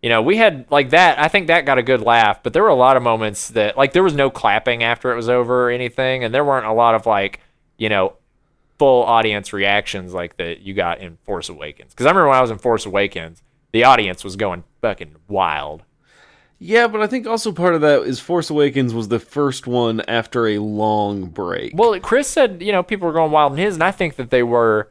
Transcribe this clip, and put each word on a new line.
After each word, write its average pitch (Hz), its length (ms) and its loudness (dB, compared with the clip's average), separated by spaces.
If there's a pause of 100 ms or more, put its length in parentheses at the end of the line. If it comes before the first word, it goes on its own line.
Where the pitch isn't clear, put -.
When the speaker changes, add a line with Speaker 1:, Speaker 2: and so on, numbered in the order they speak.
Speaker 1:
you 117 60 -6
know, 113 140 2
we 185 140 2
had, 185 340 2
like, 143 200 2
that, 165 280 4
I 151 100 2
think 175 200 -2
that 165 180 2
got 135 120 2
a 120 40 0
good 123 180 2
laugh, 113 420 2
but 117 100 -6
there 180 100 2
were 220 80 4
a - 40 4
lot 131 220 6
of 123 60 2
moments 113 480 -2
that, 107 260 0
like, 135 160 0
there 180 100 2
was 175 120 2
no 139 160 2
clapping 117 520 0
after 117 300 -2
it 117 40 -2
was 117 120 -6
over 123 400 0
or - 20 0
anything, 127 540 -4
and 113 100 -6
there 143 100 2
weren't 135 220 0
a 110 60 -2
lot 117 220 4
of, 110 120 -2
like, 98 340 -2 (360)
you 110 120 -4
know, 98 260 0 (640)
full 131 240 4
audience 110 500 0
reactions 98 640 -4
like 87 240 -10
that 85 220 -10
you 98 120 -16
got 90 280 -4
in 87 260 -18
Force 92 240 -8
Awakens. 76 420 -18
'Cause 123 140 -4
I 156 40 4
remember 180 200 2
when 131 80 4
I - 20 4
was 123 100 0
in 110 60 -8
Force 110 300 -2
Awakens, 92 560 -4 (300)
the 113 120 2
audience 113 400 4
was 98 120 -12
going 92 280 -6 (160)
fucking 90 360 -6 (120)
wild. 78 540 -4 (760)
Speaker 2:
Yeah, 220 300 0
but 214 140 -4
I 214 40 -2
think 233 200 -6
also 226 260 -4
part 170 220 0
of 156 80 0
that 147 200 4
is 127 180 -6
Force 170 280 -4
Awakens 139 460 0
was 113 140 -6
the 113 100 0
first 139 480 -4
one 120 420 -2
after 117 380 -2
a 104 120 0
long 104 680 -2
break. 85 480 -8
Speaker 1:
Well, 208 260 0
Chris 269 280 -2
said, 202 340 -2
you 208 100 -4
know, 185 100 0
people 190 240 -6
were 160 80 -2
going 160 180 2
wild 147 200 4
in 139 60 -8
his, 196 160 -2
and 160 100 -2
I 185 60 2
think 170 260 -4
that 123 140 -8
they 127 120 2
were 117 480 0